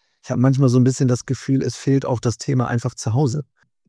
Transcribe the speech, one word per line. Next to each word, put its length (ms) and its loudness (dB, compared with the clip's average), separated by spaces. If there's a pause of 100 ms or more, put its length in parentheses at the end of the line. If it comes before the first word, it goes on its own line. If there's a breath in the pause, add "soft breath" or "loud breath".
(220)
ich 80 -10
hab 80 -2
manchmal 320 4
so 80 4
ein 60 6
bisschen 240 2
das 180 -2
Gefühl, 360 -2
es 140 -6
fehlt 300 0
auch 140 -2
das 180 -2
Thema 300 -2
einfach 260 -4
zu 180 -6
Hause. 320 0 (440)